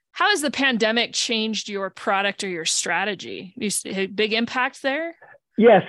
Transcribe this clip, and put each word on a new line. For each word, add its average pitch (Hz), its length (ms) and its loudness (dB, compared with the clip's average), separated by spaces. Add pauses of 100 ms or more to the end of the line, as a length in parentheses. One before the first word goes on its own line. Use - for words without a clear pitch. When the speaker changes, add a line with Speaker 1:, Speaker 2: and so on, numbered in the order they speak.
(120)
Speaker 1:
how 370 180 2
has 370 120 2
the 294 100 0
pandemic 233 640 0
changed 220 560 -4
your 196 200 -6
product 196 540 -2
or 196 60 -4
your 165 160 -6
strategy? 180 920 -4
You 214 120 -4
s-, - 180 -4
a 196 220 -4
big 208 260 -2
impact 247 500 -2
there? 311 320 -4 (420)
Speaker 2:
Yeah, 214 320 10